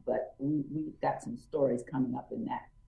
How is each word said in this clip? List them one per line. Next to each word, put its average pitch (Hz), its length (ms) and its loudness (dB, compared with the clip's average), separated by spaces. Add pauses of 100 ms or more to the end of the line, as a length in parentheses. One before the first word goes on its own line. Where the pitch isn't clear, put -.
but - 340 0
we, 147 240 2 (100)
we've 156 280 -4
got - 220 0
some 120 140 -6
stories 131 540 2
coming 127 240 2
up - 180 -6
in 113 120 -2
that, - 240 -4 (200)